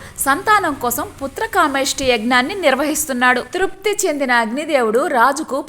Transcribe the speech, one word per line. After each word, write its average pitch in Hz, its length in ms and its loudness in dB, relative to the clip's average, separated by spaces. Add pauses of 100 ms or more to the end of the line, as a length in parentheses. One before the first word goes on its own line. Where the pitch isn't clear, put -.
(180)
సంతానం 359 560 0
కోసం 262 320 -4 (160)
పుత్రకామేష్టి 277 840 0
యజ్ఞాన్ని 247 500 2
నిర్వహిస్తున్నాడు. 262 880 0 (140)
తృప్తి 381 380 -2 (120)
చెందిన 277 280 0
అగ్నిదేవుడు 247 760 0
రాజుకు 269 640 2